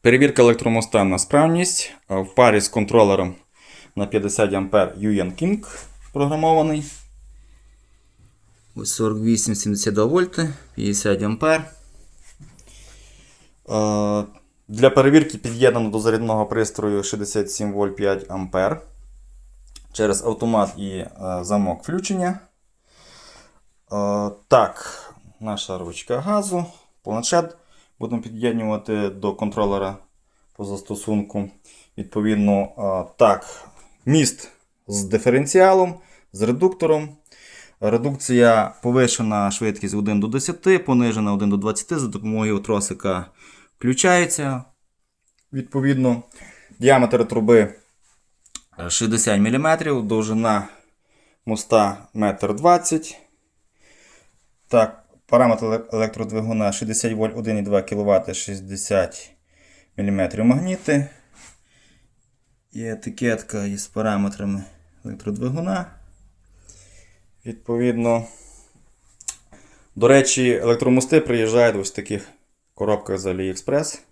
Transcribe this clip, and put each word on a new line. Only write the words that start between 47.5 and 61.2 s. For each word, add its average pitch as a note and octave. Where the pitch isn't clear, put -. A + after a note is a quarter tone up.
е, E2+
шістдесят A2
міліметрів, C#3+
довжина A2
моста G#2+
метр G2+
двадцять. E3
Так, A#2
параметр A#2+
еле-, A2+
електродвигуна A2
шістдесят A2
вольт, A2
один A2
і G2+
два G2+
кіловати, G2+
шістдесят G2
міліметрів G2
магніти. D3